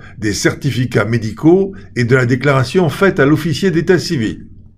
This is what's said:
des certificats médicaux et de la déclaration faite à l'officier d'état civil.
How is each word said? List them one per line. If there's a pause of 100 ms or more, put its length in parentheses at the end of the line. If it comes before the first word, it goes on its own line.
(160)
des
certificats
médicaux (200)
et
de
la
déclaration
faite
à
l'officier
d'état
civil. (320)